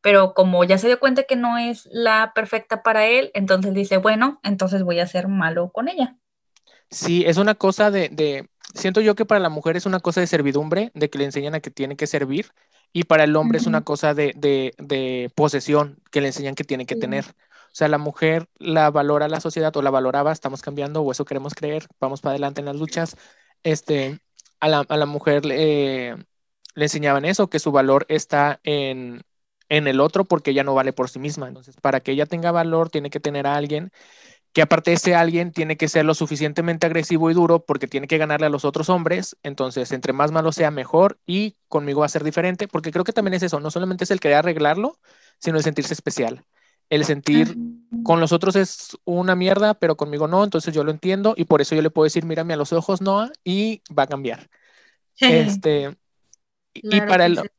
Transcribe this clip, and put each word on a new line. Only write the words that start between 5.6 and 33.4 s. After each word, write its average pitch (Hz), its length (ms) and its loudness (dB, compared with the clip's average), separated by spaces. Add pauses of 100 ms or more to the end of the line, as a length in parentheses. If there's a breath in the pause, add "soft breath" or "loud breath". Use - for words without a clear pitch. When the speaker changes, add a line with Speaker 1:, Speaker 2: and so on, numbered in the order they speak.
Speaker 1:
con 240 180 -4
ella". 311 280 -2 (720 soft breath)
Speaker 2:
Sí, 175 360 0
es 165 120 4
una 208 180 4
cosa 202 360 2
de, 185 180 -2
de, 147 400 -4 (260)
siento 190 260 0
yo 208 140 4
que 214 100 0
para 208 140 4
la 175 100 0
mujer 160 280 -2
es 180 80 -6
una 185 140 0
cosa 175 220 0
de 170 60 0
servidumbre, 156 640 0
de 151 160 -2
que - 80 -10
le 143 80 -2
enseñan 143 300 -6
a 156 40 -4
que 147 120 -12
tiene 135 240 -8
que 143 120 -4
servir, 143 440 -4 (400)
y 170 140 -2
para 156 180 4
el 151 120 2
hombre 156 220 2
es - 80 -2
una 160 160 0
Speaker 1:
Ujú. - 20 -14
Speaker 2:
cosa 151 300 -2
de, 147 220 -2
de, 139 420 0
de 131 580 -6
posesión, 147 600 0 (140)
que 143 100 0
le 139 60 -2
enseñan 135 280 -8
que - 80 -8
tiene 131 220 -6
que 123 100 -6
Speaker 1:
Sí. 113 40 -6
Speaker 2:
tener. 135 280 -4
O - 480 -20
sea, 156 120 0
la 147 100 2
mujer 160 500 -2 (120)
la 156 320 2
valora 147 360 2
la 156 120 -4
sociedad, 160 360 -2
o 147 60 0
la 139 80 2
valoraba, 135 420 0
estamos 135 300 -8
cambiando, 143 400 -6
o 139 100 -2
eso 139 140 -6
queremos 135 300 -8
creer, 151 320 -6 (120)
vamos 135 220 -6
para 143 120 -4
adelante 143 280 -6
en 143 60 -10
las 143 80 -8
luchas. 160 420 -6 (460 soft breath)
Este, 147 560 -2 (400)
a 147 80 0
la, 147 200 2
a 151 100 -2
la 151 100 0
mujer 147 380 0
le, 139 680 0 (600)
le 151 100 0
enseñaban 147 400 0
eso, 190 240 2
que 156 100 -4
su 156 120 -2
valor 135 380 4
está 147 540 0
en, 131 600 -6 (460)
en 147 180 2
el 135 120 2
otro, 160 260 2
porque 156 260 0
ella 139 120 2
no 139 120 0
vale 131 180 0
por 123 160 -4
sí - 80 -16
misma. 147 300 -8
Entonces, 131 340 -20
para 131 200 0
que 135 100 -6
ella 147 160 0
tenga 170 240 -2
valor, 165 400 0
tiene 156 180 -6
que 147 100 -8
tener 143 280 -4